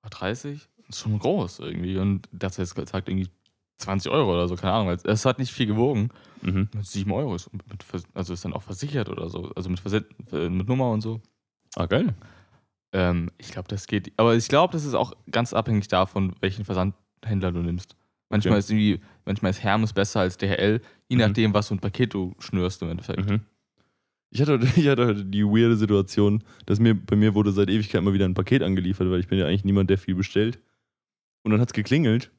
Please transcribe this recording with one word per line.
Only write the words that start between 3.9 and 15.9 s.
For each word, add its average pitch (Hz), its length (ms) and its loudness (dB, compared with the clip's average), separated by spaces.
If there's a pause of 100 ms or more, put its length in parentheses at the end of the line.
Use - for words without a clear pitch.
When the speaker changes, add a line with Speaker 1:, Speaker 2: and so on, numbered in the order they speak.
Speaker 1:
Euro 123 220 2
oder 87 120 2
so, 87 100 -4
keine 95 180 -2
Ahnung. 107 140 0
Weil 87 160 -2
es - 200 0
hat 131 160 2
nicht 123 120 -6
viel 123 140 -2
gewogen. 113 440 0 (320)
Speaker 2:
Mhm. 95 320 0
Speaker 1:
Mit 104 120 -6
sieben 101 260 -4
Euro 117 220 -2
ist, - 180 -10
mit 95 300 -14
vers-, - 220 -10 (100)
also 90 200 -6
ist 87 100 -12
dann 90 80 -6
auch - 100 -8
versichert 135 460 -6
oder 87 220 -8
so. 87 260 -10
Also 92 140 -8
mit 90 100 -4
Verse-, 104 240 -2 (280)
äh, 82 160 -2
mit 92 200 -2
Nummer 127 240 0
und 107 80 0
so. 113 200 -8 (560)
Speaker 2:
Ah, 82 100 -2
geil. 135 280 2 (760)
Speaker 1:
Ähm, 87 460 0
ich - 120 -18
glaub, 90 160 -12
das - 220 -8
geht. 104 280 -4
Aber 117 200 6
ich 113 120 0
glaub, 165 220 4
das 156 140 -4
ist 131 100 -4
auch - 180 0 (160)
ganz 120 240 -2
abhängig 110 360 0
davon, 95 520 0